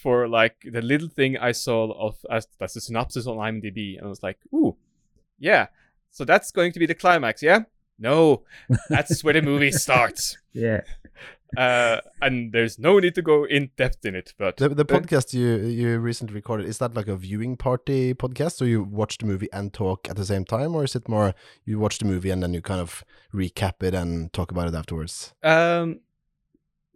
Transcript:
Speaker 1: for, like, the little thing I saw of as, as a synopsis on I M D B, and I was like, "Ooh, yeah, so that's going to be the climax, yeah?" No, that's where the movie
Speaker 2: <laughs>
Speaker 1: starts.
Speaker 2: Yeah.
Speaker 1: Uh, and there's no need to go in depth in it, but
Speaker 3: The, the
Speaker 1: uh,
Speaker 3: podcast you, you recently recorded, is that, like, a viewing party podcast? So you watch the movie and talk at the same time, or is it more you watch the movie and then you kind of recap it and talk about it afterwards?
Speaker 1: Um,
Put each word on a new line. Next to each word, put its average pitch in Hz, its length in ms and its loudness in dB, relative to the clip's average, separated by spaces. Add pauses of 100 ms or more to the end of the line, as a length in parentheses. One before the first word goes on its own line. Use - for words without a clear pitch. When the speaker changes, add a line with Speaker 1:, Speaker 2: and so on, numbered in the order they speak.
Speaker 1:
for, 123 260 2
like, 113 280 2 (160)
the 117 100 -6
little 147 260 0
thing 135 300 0
I 120 140 0
saw 113 400 -2
of 104 220 -6 (160)
as, 113 180 -4 (120)
as 95 160 -8
a 110 40 -12
synopsis 117 460 -6
on 113 120 -8
I 107 100 -4
M 110 120 -6
D 104 100 -8
B, 98 260 -8
and 98 100 -14
I 101 40 -10
was 95 120 -14
like, 98 160 -6 (140)
"Ooh, 285 240 2 (640)
yeah, 147 300 4 (420)
so - 140 -8
that's 165 280 2
going 175 200 2
to 180 60 -12
be 165 80 4
the 160 160 0
climax, 156 400 2
yeah?" 180 180 6 (380)
No, 143 460 4 (440)
that's 151 360 2
where 151 100 4
the 156 80 4
movie 143 300 2
Speaker 2:
<laughs> - 120 0
Speaker 1:
starts. - 520 2 (160)
Speaker 2:
Yeah. 113 280 -2 (760)
Speaker 1:
Uh, 120 420 2 (240)
and 123 300 -2
there's 117 260 0
no 175 220 6
need 175 140 2
to 185 80 -2
go 151 220 4
in 139 320 -2
depth 127 300 -2
in 95 80 -4
it, - 240 -10
but 95 180 -2
Speaker 3:
The, 139 140 4
the 143 140 2
Speaker 1:
uh, 139 160 4
Speaker 3:
podcast - 340 0
you, 120 220 2 (120)
you 117 300 -2
recently 117 360 -6
recorded, 104 320 -6
is 107 120 -8
that, 120 160 -4
like, 107 140 -4
a 98 80 -4
viewing 107 400 -6
party 127 580 -2
podcast? 131 380 -4
So - 120 -4
you 113 200 2
watch 104 340 -4
the 113 80 -4
movie 101 260 -2
and 101 200 -6
talk 95 360 -4
at 98 80 -8
the 98 80 -4
same 95 220 -2
time, 143 300 -4
or 147 80 0
is 131 100 -4
it 123 140 -6
more 107 260 2 (320)
you 107 140 -2
watch 104 180 0
the 110 80 -4
movie 92 240 0
and 92 120 -2
then 87 120 -2
you 82 80 -4
kind 92 180 -4
of - 240 -10 (300)
recap 92 480 -2
it 92 120 0
and 85 380 -4
talk 87 200 -4
about 87 160 -2
it 82 60 -4
afterwards? 80 680 -10
Speaker 1:
Um, 165 580 2 (960)